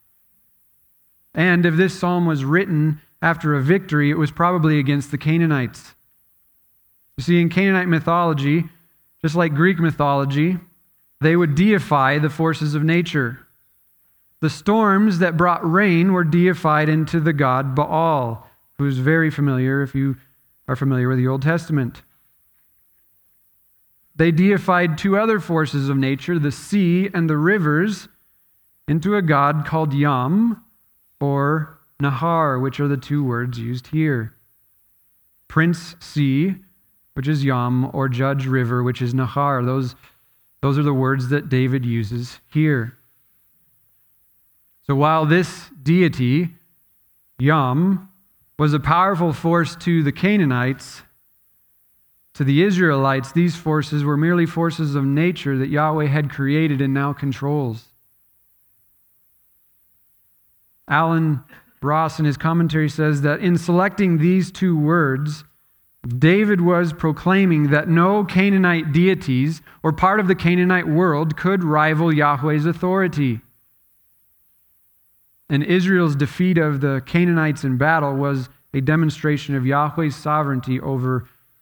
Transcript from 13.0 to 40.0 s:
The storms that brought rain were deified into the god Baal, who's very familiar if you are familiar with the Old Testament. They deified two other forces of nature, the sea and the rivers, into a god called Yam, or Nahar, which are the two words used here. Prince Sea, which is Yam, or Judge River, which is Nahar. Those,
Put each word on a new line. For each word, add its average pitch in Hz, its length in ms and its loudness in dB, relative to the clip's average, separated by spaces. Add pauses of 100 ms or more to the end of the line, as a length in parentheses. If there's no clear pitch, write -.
The 156 120 -2
storms 208 640 2
that 170 180 0
brought 175 320 0
rain 185 460 2
were 180 100 2
deified 156 640 2
into 156 300 0
the 160 140 0
god 135 400 0
Baal, 147 760 -2 (300)
who's 139 220 -2
very 156 320 2
familiar 139 500 0
if 135 140 -6
you 135 200 -4 (520)
are 131 80 -4
familiar 127 340 0
with 131 80 0
the 127 100 0
Old 131 140 -2
Testament. 156 640 -2 (2000)
They 165 160 2
deified 180 680 2
two 196 180 0
other 220 220 0
forces 151 500 -2
of 139 80 0
nature, 135 400 -2
the 147 140 0
sea 185 640 0
and 170 120 0
the 156 100 0
rivers, 175 720 0 (800)
into 165 280 0
a 202 80 0
god 147 420 2
called 160 260 -2
Yam, 147 720 0 (560)
or 143 560 -2 (240)
Nahar, 143 600 -2
which 135 180 -4
are 143 80 0
the 139 100 -2
two 147 260 -4
words 123 340 -4
used 120 300 -8
here. 147 460 -2 (1160)
Prince 165 520 -2
Sea, 147 560 -2 (580)
which 135 140 -6
is 147 160 -2
Yam, 127 520 -2
or 135 120 -2
Judge 131 380 -4
River, 123 380 -2
which 123 180 -4
is 120 120 -4
Nahar. 131 520 -2
Those, 127 300 -4 (640)